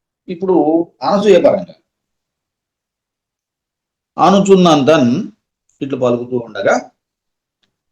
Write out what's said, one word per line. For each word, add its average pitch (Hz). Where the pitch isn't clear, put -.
ఇప్పుడు 185
అనసూయ 190
పరంగా, 98
"అనుచున్నంతన్" 165
ఇట్లు 135
పలుకుతూ 120
ఉండగా, 117